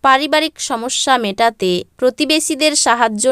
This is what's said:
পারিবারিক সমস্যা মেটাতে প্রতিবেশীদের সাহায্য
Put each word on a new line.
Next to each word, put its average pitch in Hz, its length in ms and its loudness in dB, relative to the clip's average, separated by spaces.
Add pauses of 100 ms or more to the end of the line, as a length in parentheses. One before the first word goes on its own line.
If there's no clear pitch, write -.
পারিবারিক 294 580 2
সমস্যা 254 560 -4
মেটাতে 220 540 0 (260)
প্রতিবেশীদের 294 760 0
সাহায্য 233 560 0